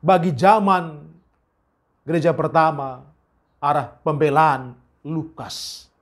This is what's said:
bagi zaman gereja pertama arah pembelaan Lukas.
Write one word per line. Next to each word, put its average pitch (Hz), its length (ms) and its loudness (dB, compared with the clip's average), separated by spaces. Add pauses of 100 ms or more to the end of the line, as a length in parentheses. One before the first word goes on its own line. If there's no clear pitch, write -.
bagi 170 320 2
zaman 180 680 2 (960)
gereja 156 320 0
pertama 143 680 0 (600)
arah 143 400 -2
pembelaan 143 720 0 (260)
Lukas. - 880 -12 (140)